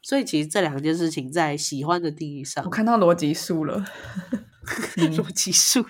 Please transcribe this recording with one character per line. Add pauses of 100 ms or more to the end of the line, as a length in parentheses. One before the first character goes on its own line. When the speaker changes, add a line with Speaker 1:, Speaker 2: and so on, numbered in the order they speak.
Speaker 1:
所
以
其
实
这
两
件
事
情
在
喜
欢
的
定
义
上，
Speaker 2:
我
看
到
逻
辑
树
了。 (540)
Speaker 1:
<laughs>
Speaker 2:
嗯。
Speaker 1:
逻
辑
树，